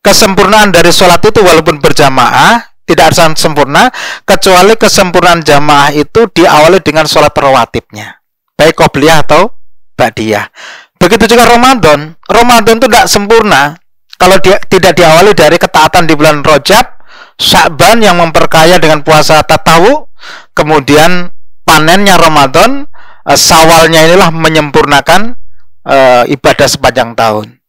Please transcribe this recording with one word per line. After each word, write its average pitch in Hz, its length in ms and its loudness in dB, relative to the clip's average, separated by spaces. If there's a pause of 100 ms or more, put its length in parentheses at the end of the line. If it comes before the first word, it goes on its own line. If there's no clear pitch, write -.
Kesempurnaan 202 720 0
dari 170 200 2
sholat 175 320 2
itu 214 200 2
walaupun 160 360 0
berjamaah 143 920 0 (160)
tidak 160 260 2
akan 160 240 0
sempurna, 151 500 -2 (380)
kecuali 190 500 2
kesempurnaan 180 680 0
jamaah 143 500 0
itu 196 340 -2
diawali 170 540 2
dengan 151 240 -2
sholat 147 260 0
rawatibnya, 120 880 -4 (380)
baik 156 180 0
qobliyah 151 480 2
atau 175 300 0 (420)
ba'diyah. 110 540 -4 (480)
Begitu 214 380 0
juga 240 200 2
Ramadan. 165 600 0 (100)
Ramadan 226 540 0
itu - 80 0
tidak 208 180 0
sempurna 202 720 -2 (420)
kalau 190 160 2
dia 190 160 2 (160)
tidak 180 240 0
diawali 175 400 2
dari 156 240 2
ketaatan 165 480 0
di 156 80 2
bulan 147 320 0
Rajab, 156 560 0 (400)
Sya'ban 170 640 0
yang 175 160 0
memperkaya 165 560 0
dengan 156 240 0
puasa 156 400 0
tatawu, 170 640 0 (480)
kemudian 151 800 0 (320)
panennya 175 480 2
Ramadan, 160 720 0 (400)
eh, 147 80 0
Sawalnya 165 720 2
inilah 175 240 2
menyempurnakan, 160 1040 0 (560)
eh, 127 340 2 (140)
ibadah 143 320 0
sepanjang 120 480 -4
tahun. 110 400 -4 (100)